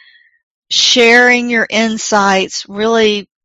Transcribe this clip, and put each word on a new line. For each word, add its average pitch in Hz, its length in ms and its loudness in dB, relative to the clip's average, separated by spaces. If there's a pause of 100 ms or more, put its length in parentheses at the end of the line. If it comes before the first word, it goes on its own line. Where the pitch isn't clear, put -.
(680)
sharing 240 800 2
your 233 220 -2
insights, 208 1000 -2
really, 214 640 -2 (140)